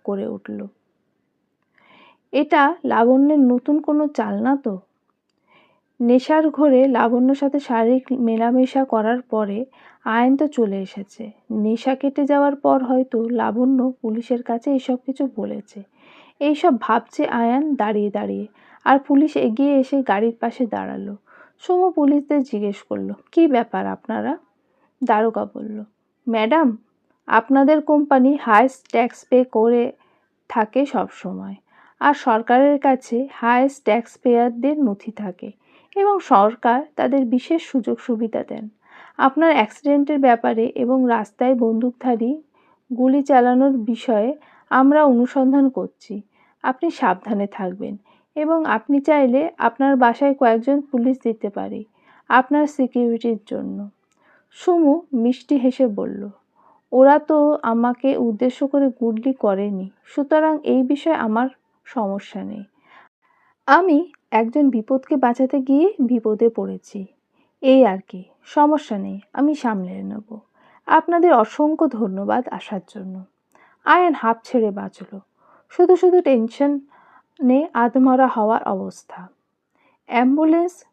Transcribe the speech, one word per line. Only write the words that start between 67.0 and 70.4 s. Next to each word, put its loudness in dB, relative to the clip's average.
এই 6
আর 0
কি। -16
সমস্যা 0
নেই, -10
আমি 0
সামলে -6
নেব। -14